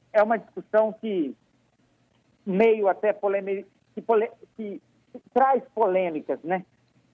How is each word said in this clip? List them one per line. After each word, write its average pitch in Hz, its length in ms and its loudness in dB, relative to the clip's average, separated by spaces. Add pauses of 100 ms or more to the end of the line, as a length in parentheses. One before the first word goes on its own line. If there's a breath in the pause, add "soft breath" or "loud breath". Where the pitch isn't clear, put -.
(120)
é 208 100 4
uma 220 140 0
discussão 214 580 -2
que 180 400 -4 (1120)
meio 208 440 2
até 185 240 0
polêmica, 196 560 -4 (260)
que 202 80 -12
pole-, 226 280 2 (260)
que 202 260 -12 (500)
traz 262 300 2 (120)
polêmicas, 185 680 -2
né? 185 220 -4 (500)